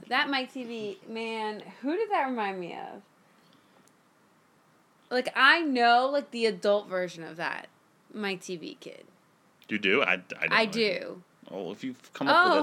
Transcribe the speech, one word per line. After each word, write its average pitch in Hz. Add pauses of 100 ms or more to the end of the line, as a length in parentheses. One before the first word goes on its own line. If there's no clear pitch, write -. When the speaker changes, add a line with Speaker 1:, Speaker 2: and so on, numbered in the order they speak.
Speaker 1:
that 277
Mike 262
T 254
V, 220 (100)
man, 220 (180)
who 285
did 415
that 339
remind 208
me 170
of? - (2000)
Like, 247
I 285
know, 254
like, 285
the 233
adult 202
version 180
of 160
that - (460)
Mike 196
T 180
V -
kid. - (640)
Speaker 2:
You 107
do? 104
I, 90
I -
don't -
Speaker 1:
I 226
Speaker 2:
know. 214
Speaker 1:
do. 190 (280)
Speaker 2:
Oh, 92
if 104
you've 127
come -
up 339
with 311